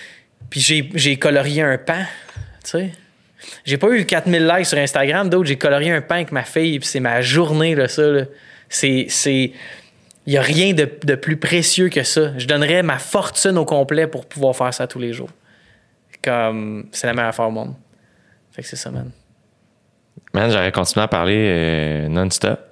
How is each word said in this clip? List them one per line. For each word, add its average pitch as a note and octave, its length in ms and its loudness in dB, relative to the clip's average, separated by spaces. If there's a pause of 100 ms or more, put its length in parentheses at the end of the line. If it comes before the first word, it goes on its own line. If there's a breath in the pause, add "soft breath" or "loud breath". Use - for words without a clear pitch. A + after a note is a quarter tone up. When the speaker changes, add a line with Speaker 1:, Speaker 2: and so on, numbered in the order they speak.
(500 loud breath)
Speaker 1:
Puis C#3+ 100 -4
j'ai, D3+ 340 2
j'ai C#3 220 2
colorié C#3+ 460 2
un C3+ 160 2
pan, E3 240 -4 (600 loud breath)
tu - 60 -14
sais. F3+ 200 -2 (760 loud breath)
J'ai C#3 140 -2
pas F#3+ 120 4
eu A3 140 4
quatre E3 220 0
mille E3+ 200 4
likes E3+ 200 2
sur D3+ 120 0
Instagram, D3 520 0
d'autres, F3+ 160 2
j'ai C#3 100 0
colorié D3 360 2
un D#3 80 0
pan E3+ 160 -2
avec E3+ 160 -4
ma C3 100 -2
fille, D#3+ 380 0
puis - 80 -6
c'est C#3 120 -4
ma A#2+ 220 2
journée, D#3 540 2
là, C3 120 2
ça, - 140 0
là. C#3+ 220 4 (440 loud breath)
C'est, C3 400 0
c'est, C3 440 0 (720 loud breath)
y C#3 100 2
a C3+ 60 4
rien F3 320 2
de, D3 140 2 (160)
de C#3+ 100 4
plus D#3 220 -2
précieux E3+ 520 2
que C#3+ 140 0
ça. D3 340 0
Je B2 100 -8
donnerais D3+ 360 2
ma C#3+ 160 0
fortune - 600 0
au D#3 60 2
complet D3+ 440 0
pour C#3+ 180 -10
pouvoir C3+ 300 0
faire B2+ 180 -2
ça B2+ 140 -4
tous - 100 -12
les A#2+ 140 -6
jours. B2 180 -12 (920 soft breath)
Comme, A2 720 -2
c'est - 140 -6
la A#2+ 80 -2
meilleure A#2 160 0
affaire A2+ 180 -2
au A2 40 -6
monde. A2+ 220 -8 (800 soft breath)
Fait B2 100 -14
que - 60 -14
c'est - 80 -14
ça, - 140 -10
man. B2+ 200 -8 (1200)
Speaker 2:
Man, A2+ 160 2
j'aurais F#2+ 220 2
continué F#2 320 0
à F#2 40 -2
parler, F#2 280 0 (120)
euh, D#2 600 0
non-stop. F#2 500 0 (140)